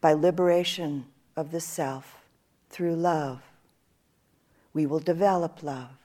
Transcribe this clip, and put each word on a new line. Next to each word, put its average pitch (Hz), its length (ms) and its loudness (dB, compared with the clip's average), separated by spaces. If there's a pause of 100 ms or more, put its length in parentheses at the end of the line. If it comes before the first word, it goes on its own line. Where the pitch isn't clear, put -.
by 160 120 6
liberation 170 920 2 (300)
of 160 160 -6
the 170 80 -6
self 135 640 -8 (440)
through 170 280 -4
love. 156 480 0 (1300)
We 151 140 0
will 147 120 0
develop 175 640 0
love. 135 420 -10